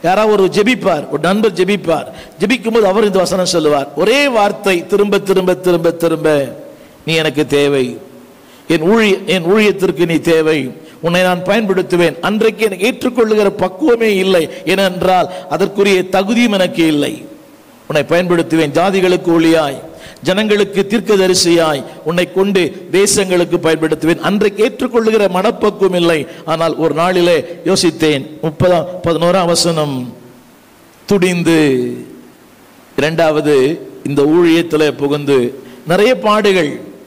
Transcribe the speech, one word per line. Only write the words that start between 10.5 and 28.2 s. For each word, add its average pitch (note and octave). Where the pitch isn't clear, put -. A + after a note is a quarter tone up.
உன்னை F3
நான் F3
பயன்படுத்துவேன்." F3+
அன்றைக்கு A3
எனக்கு F#3+
ஏற்றுக்கொள்ளுகிற A3
பக்குவமே A3+
இல்லை, F3+
ஏனென்றால் F#3
அதற்குரிய G3
தகுதியும் A3
எனக்கு E3+
இல்லை. C#3
"உன்னை D3+
பயன்படுத்துவேன், E3
ஜாதிகளுக்கு F3+
ஒளியாய், D#3+
ஜனங்களுக்கு G3+
தீர்க்கதரிசியாய் F3
உன்னை F3
கொண்டு F#3+
தேசங்களுக்கு F#3
பயன்படுத்துவேன்." D#3
அன்றைக்கு G3+
ஏற்றுக்கொள்ளுகிற A3+
மனப்பக்குவம் F#3+
இல்லை. E3
ஆனால் E3
ஒரு D3+
நாளிலே F3
யோசித்தேன், D#3